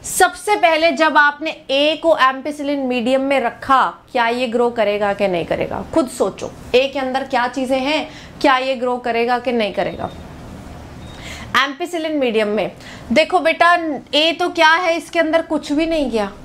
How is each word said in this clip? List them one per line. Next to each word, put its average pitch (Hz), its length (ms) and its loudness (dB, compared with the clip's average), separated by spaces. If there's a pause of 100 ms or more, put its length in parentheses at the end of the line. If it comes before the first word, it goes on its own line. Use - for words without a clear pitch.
सबसे 370 480 2
पहले 330 360 4
जब 302 260 2
आपने 294 320 2 (200)
ए 294 320 2
को 330 200 4
ampicillin 277 640 0
medium 247 360 0
में 277 180 2
रखा, 240 440 2 (280)
क्या 240 160 2
ये 247 200 -2
ग्रो 240 220 2
करेगा 208 440 0
कि 202 140 0
नहीं 175 180 0
करेगा? - 380 -4 (100)
खुद 320 140 2
सोचो, - 420 -4 (240)
ए 254 180 6
के 277 60 -4
अंदर 262 260 -2
क्या 247 240 0
चीज़ें 262 300 0
हैं, 277 300 -2 (320)
क्या 269 180 4
ये 262 180 0
ग्रो 247 200 -2
करेगा 240 420 0
कि 247 140 -2
नहीं 220 200 0
करेगा? 175 380 -4 (1500)
ampicillin 311 600 -4
medium 214 280 0
में 202 220 -2 (420)
देखो 311 280 2
बेटा, 330 340 4 (400)
ए 311 260 4
तो 359 100 0
क्या 330 200 4
है, 339 260 2
इसके 339 220 -4
अंदर 330 240 2
कुछ 320 300 -4
भी 311 140 2
नहीं 311 240 0
गया। 214 160 0 (180)